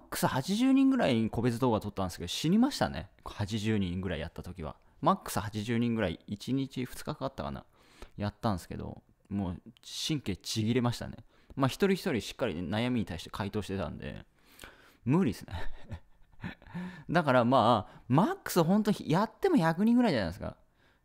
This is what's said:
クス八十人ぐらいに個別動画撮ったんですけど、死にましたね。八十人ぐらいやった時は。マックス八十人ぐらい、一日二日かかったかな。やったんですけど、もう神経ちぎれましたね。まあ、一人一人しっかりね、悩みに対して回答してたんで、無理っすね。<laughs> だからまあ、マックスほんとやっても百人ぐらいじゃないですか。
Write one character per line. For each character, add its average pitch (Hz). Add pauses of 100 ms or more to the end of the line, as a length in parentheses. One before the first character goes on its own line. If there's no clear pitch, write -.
ク -
ス -
八 139
十 262
人 269
ぐ 269
ら 226
い 123
に 110
個 -
別 117
動 127
画 107
撮 104
っ -
た 98
ん 92
で 87
す -
け -
ど、 -
死 -
に 196
ま 247
し -
た 87
ね。 69 (140)
八 104
十 110
人 92
ぐ 92
ら 80
い -
や 82
っ -
た 80
時 87
は。 73 (260)
マ 160
ッ -
ク -
ス -
八 107
十 117
人 117
ぐ 110
ら 95
い、 85
一 107
日 135
二 -
日 -
か -
か 135
っ 135
た -
か -
な。 - (520)
や 104
っ -
た 110
ん 90
で 82
す -
け -
ど、 - (280)
も 98
う - (460)
神 151
経 95
ち -
ぎ 113
れ 123
ま 120
し -
た -
ね。 - (380)
ま 139
あ、 -
一 -
人 190
一 185 (100)
人 113
し -
っ -
か 131
り 95
ね、 87
悩 107
み 123
に 98
対 90
し -
て -
回 101
答 107
し -
て 95
た 85
ん -
で、 - (800)
無 165
理 117
っ -
す -
ね。 - (880)
<laughs> -
だ 160
か 147
ら 127
ま 117
あ、 -
マ 185
ッ -
ク -
ス 180
ほ 185
ん 214
と 214 (120)
や 175
っ 226
て 392
も 330
百 165
人 233
ぐ 247
ら 233
い -
じ 135
ゃ 107
な 87
い -
で 85
す -
か。 80 (480)